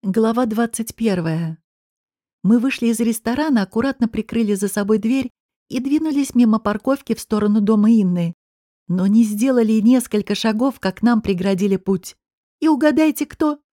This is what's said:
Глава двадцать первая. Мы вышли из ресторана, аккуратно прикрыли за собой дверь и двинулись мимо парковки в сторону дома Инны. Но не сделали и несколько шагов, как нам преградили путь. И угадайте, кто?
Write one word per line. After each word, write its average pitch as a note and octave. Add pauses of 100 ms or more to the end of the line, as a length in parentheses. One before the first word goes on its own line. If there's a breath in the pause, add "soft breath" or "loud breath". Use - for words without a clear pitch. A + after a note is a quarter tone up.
Глава A3+
двадцать A3+
первая. E3 (840)
Мы A3
вышли B3
из A3+
ресторана, A#3
аккуратно A#3+
прикрыли G#3+
за G3
собой G3+
дверь A#3+ (380)
и -
двинулись C#4+
мимо A3+
парковки A3
в -
сторону G#3
дома G#3
Инны. F3+ (560)
Но F#3
не A3
сделали A3+
и A3
несколько A3
шагов, A3+
как F#3
нам A3+
преградили G3
путь. F#3 (440)
И D#4
угадайте, D4+
кто? D4 (120)